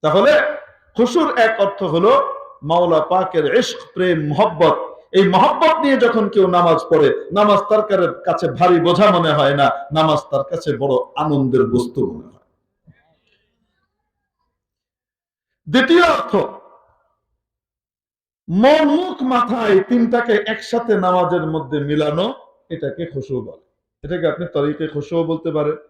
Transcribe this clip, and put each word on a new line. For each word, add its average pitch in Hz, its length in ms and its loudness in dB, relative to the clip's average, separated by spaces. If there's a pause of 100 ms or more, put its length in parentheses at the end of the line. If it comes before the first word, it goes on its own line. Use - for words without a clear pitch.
তাহলে - 560 2 (400)
খুশুর 262 400 0
এক 220 220 2
অর্থ 196 240 -2
হলো 190 500 2 (300)
মাওলা 165 360 2
পাকের 175 560 -2
ইশক, - 240 0 (140)
প্রেম, 170 340 -2
মহব্বত। 165 640 0 (200)
এই 190 160 4
মহব্বত 294 540 2
নিয়ে 269 160 2
যখন 214 320 0
কেউ 190 180 2
নামাজ 175 420 2
পড়ে, 151 440 2
নামাজ 202 260 2 (100)
তার 214 120 2
কারে-, 190 440 -2
কাছে 170 260 -2
ভারী 175 280 2
বোঝা 180 400 2
মনে 165 120 0
হয় 143 240 2
না, 139 140 2 (240)
নামাজ 156 260 2 (120)
তার 135 120 -2
কাছে 151 340 -6
বড় 135 480 -2
আনন্দের 131 400 0
বস্তু 120 480 -4
মনে - 140 -18
হয়। - 160 -20 (3250)
দ্বিতীয় 269 400 4
অর্থ, - 260 -2 (2250)
মন, 269 360 4
মুখ, 320 380 -2
মাথা, 240 440 -2
এই 196 120 6
তিনটাকে 233 680 0
একসাথে 220 500 -2
নামাজের 180 500 0
মধ্যে 147 320 -4
মিলানো, 151 540 -2 (360)
এটাকে 165 360 -8
খুশু 135 360 -8
বলে। - 200 -16 (420)
এটাকে 165 240 -4
আপনি 151 260 -4
তরিকে 147 340 -4
খুশু 151 360 -6
বলতে 160 280 -6
পারেন। 151 260 -4 (120)